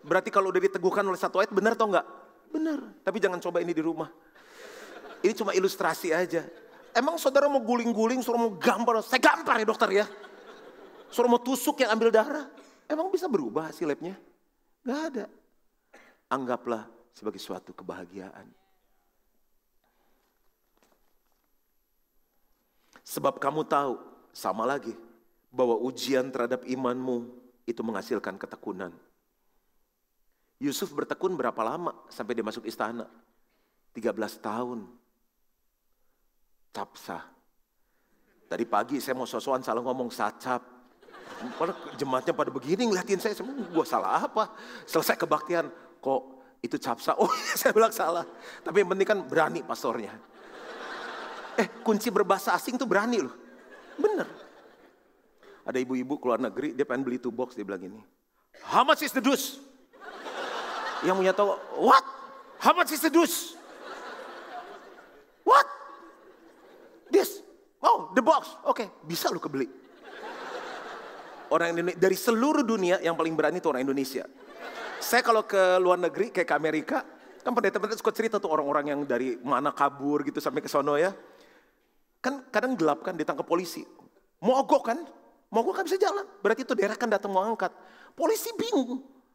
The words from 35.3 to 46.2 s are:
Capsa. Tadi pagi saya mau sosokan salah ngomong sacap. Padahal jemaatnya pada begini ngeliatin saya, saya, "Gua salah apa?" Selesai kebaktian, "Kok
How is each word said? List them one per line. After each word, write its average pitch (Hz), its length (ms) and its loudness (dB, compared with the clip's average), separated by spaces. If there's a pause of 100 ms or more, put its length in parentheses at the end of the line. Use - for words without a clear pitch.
Capsa. - 480 -10 (1300)
Tadi 117 160 -2
pagi 113 320 0
saya 131 160 -2
mau 127 80 -4
sosokan 127 400 -4
salah 120 160 -2
ngomong 123 320 -4
sacap. 120 480 -4 (960)
Padahal - 400 -6
jemaatnya 131 400 0
pada 120 160 0
begini 180 400 0
ngeliatin 180 320 0
saya, 214 160 -2
saya, 190 80 -6 (240)
"Gua 160 160 2
salah 104 320 2
apa?" 214 320 0 (320)
Selesai 160 320 2
kebaktian, 156 560 0 (320)
"Kok 135 180 2 (400)